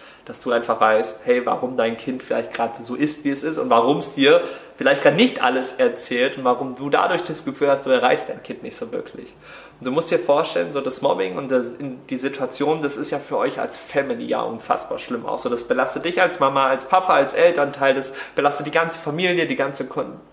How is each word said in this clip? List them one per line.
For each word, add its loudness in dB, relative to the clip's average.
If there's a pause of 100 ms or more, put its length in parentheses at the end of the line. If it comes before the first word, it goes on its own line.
(240)
Dass -14
du -2
einfach 2
weißt, 2
hey, 2
warum -2
dein 0
Kind -6
vielleicht -4
gerade -4
so -8
ist, -2
wie 2
es -4
ist -4
und -2
warum's 2
dir 6 (340)
vielleicht 2
gerade 6
nicht 4
alles 0
erzählt 0
und -8
warum 0
du -8
dadurch 2
das -8
Gefühl 0
hast, 2
du -4
erreichst 4
dein -10
Kind -10
nicht -12
so -8
wirklich. -12 (440)
Und -10
du -2
musst -2
dir 4
vorstellen, 0
so -2
das -4
Mobbing 0
und -6
das, 2 (140)
in, -10
die -6
Situation, -2
das -2
ist -6
ja -2
für -6
euch -2
als -6
Family -4
ja -2
unfassbar -4
schlimm -6
auch. -4
So, -4
das -2
belastet -2
dich 0
als 0
Mama, 4
als 0
Papa, 4
als 4
Elternteil, 4
das -4 (200)
belastet 0
die -6
ganze 0
Familie, 0
die -2
ganze -4
Kon-, -8 (140)